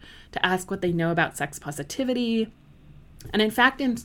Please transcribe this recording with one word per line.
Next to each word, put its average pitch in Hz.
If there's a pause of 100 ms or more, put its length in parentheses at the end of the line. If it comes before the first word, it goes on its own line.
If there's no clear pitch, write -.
(320)
to -
ask 185
what 190
they 175
know 165
about 165
sex 143
positivity. 226 (840)
And 208
in 220
fact, 262
in 240